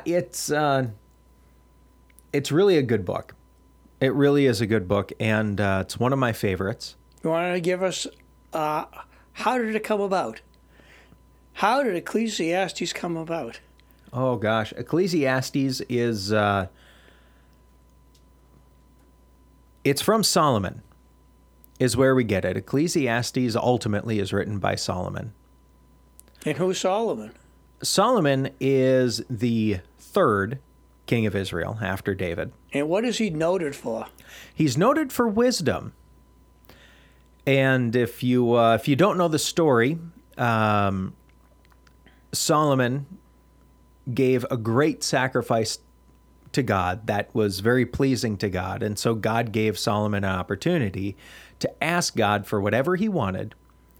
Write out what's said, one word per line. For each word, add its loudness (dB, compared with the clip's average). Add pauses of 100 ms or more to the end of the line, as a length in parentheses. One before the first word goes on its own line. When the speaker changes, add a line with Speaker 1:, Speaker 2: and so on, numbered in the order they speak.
Speaker 1:
it's, -2
uh, 0 (1400)
it's -2
really 6
a 6
good 2
book. -6 (640)
It 2
really 4
is 2
a 2
good 0
book, 0
and, 0
uh, 2
it's -10
one 2
of 0
my 0
favorites. -4 (260)
Speaker 2:
You -2
wanna -2
give -2
us, -4 (460)
uh, -2 (480)
how 0
did -2
it -2
come -2
about? -2 (1160)
How 2
did 0
Ecclesiastes -2
come -6
about? -8 (540)
Speaker 1:
Oh, 0
gosh. 0
Ecclesiastes 0
is, -2
uh, 2 (3250)
it's 0
from 4
Solomon, 2 (960)
is 2
where 4
we 4
get 0
it. -2
Ecclesiastes 0
ultimately 0
is -2
written -2
by 0
Solomon. -6 (1120)
Speaker 2:
And -2
who's -2
Solomon? -2 (500)
Speaker 1:
Solomon 2 (100)
is 2
the 0 (180)
third 0 (460)
king 0
of -2
Israel -4
after -4
David. -6 (180)
Speaker 2:
And -2
what 0
is -4
he -2
noted -2
for? -8 (480)
Speaker 1:
He's 2
noted 2
for 0
wisdom. 0 (1500)
And 2
if 0
you, 4
uh, 6
if -2
you 2
don't 2
know 2
the 0
story, 2 (380)
um, 2 (1160)
Solomon 0 (1080)
gave 2
a -2
great 0
sacrifice 0 (720)
to 0
God 0
that -4
was 0
very 2
pleasing -2
to -2
God. -4
And -4
so 0
God -2
gave 0
Solomon 0
an 0
opportunity -4 (420)
to -4
ask -2
God 2
for -2
whatever 0
he -2
wanted, -4 (440)